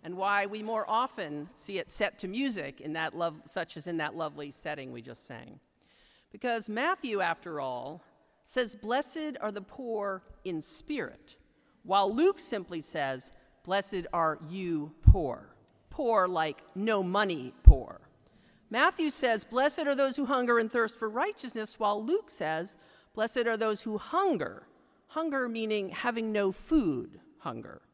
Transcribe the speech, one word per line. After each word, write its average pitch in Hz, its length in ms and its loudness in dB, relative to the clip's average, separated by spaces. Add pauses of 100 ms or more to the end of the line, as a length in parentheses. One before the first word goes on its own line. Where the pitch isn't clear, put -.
and 180 140 -10
why 202 300 2
we 214 160 -6
more 220 260 -2
often 180 640 -2
see - 240 -8
it 170 100 -6
set - 300 -4
to 190 100 -8
music 202 540 -6
in 151 120 -8
that 160 220 -4
lov-, 165 300 -4
such - 320 -8
as 151 80 -12
in 170 120 -4
that 151 180 -2
lovely 147 340 -6
setting 139 420 -10
we 120 80 -12
just 123 280 -16
sang. 123 320 -16 (720)
Because 226 360 -4
Matthew, 233 540 -2
after 165 400 -2
all, 131 400 -6 (420)
says, 233 320 -4
"Blessed 262 640 -4
are 214 120 -4
the 202 100 -8
poor 202 600 -6 (200)
in 170 160 -4
spirit," - 760 -10 (480)
while 190 280 4
Luke 370 280 4
simply 175 420 -6
says, 135 500 -4 (300)
"Blessed 190 500 -2
are 160 280 2 (100)
you 170 540 -4
poor." - 520 6 (360)
Poor 226 360 4
like 160 360 -2 (100)
no 202 300 0
money 180 580 0
poor. 131 400 10 (680)
Matthew 302 400 2
says, 226 320 0
"Blessed 294 420 0
are 285 80 2
those 269 240 2
who 285 80 -2
hunger 247 320 2
and 226 140 2
thirst 226 260 0
for 220 120 -4
righteousness," 233 680 -6
while 208 260 0
Luke 349 280 -2
says, 160 440 -4 (380)
"Blessed 226 320 0
are 226 120 0
those 214 260 0
who 214 160 -4
hunger." 294 680 0 (440)
Hunger 277 380 -2
meaning 214 420 -2
having 226 420 -2
no 202 200 2
food 185 680 0 (160)
hunger. - 460 -10 (100)